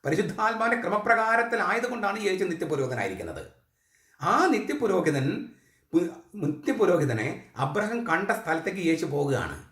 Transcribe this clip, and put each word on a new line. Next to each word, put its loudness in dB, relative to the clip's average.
പരിശുദ്ധാത്മാവിന്റെ 0
ക്രമപ്രകാരത്തിലായതുകൊണ്ടാണ് 0
യേശു 0
നിത്യപുരോഹിതനായിരിക്കുന്നത്. -4
ആ 2
നിത്യപുരോഹിതൻ, 2
പു-, 4
നിത്യപുരോഹിതനെ 2
അബ്രഹാം -2
കണ്ട 0
സ്ഥലത്തേക്ക് -2
യേശു 2
പോവുകയാണ്. 0